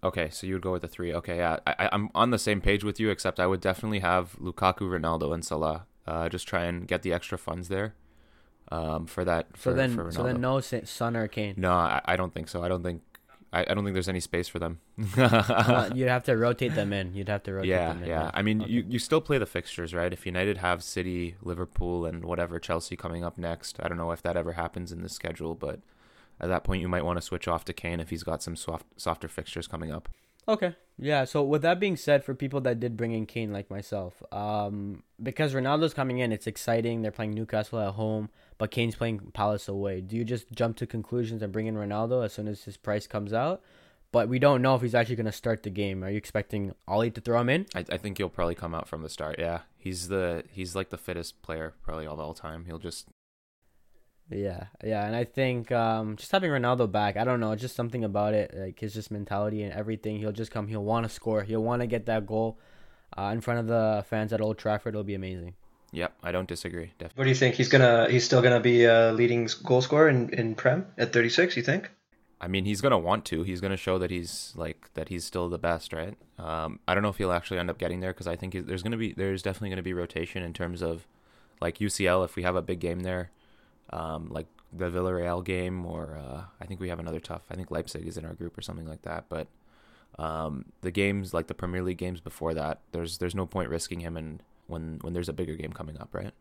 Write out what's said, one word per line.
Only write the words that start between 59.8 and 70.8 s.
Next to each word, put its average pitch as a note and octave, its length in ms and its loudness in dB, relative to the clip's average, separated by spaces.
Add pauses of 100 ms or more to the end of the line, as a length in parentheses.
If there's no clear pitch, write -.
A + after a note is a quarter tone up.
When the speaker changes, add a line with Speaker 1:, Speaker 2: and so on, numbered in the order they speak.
Speaker 2:
He'll G#2+ 140 -2
just G#2+ 180 -4
come, G#2+ 180 -4
he'll G#2+ 160 -4
wanna A2+ 260 2
score, G#2+ 340 0
he'll A2 200 0
wanna A#2+ 240 2
get A2 180 -2
that A2 200 0
goal, A2 320 0 (600)
uh, G2+ 160 -2
in A#2 80 -2
front A#2 180 0
of A2+ 80 -2
the A2 400 4
fans A2 240 0
at A2 100 0
Old G#2+ 160 0
Trafford. G#2+ 360 -2
It'll G#2 100 -2
be G2+ 120 -4
amazing. F#2 400 -8 (360)
Speaker 1:
Yep, E2+ 220 -2 (100)
I F2 80 -4
don't F#2 160 0
disagree, E2+ 500 -6
definitely. - 220 -10
Speaker 3:
What C3+ 60 2
do C3 40 6
you C3 60 8
think? B2+ 200 6
He's B2+ 120 4
gonna, A#2+ 420 10
he's B2 140 6
still B2+ 180 8
gonna B2 200 8
be A#2+ 240 10
a A2+ 260 10
leading A#2+ 320 4
s-, A2+ 120 -2
goal B2+ 260 4
scorer D3+ 260 8
in, B2+ 220 6
in A2+ 260 0
Prem D3+ 300 2 (120)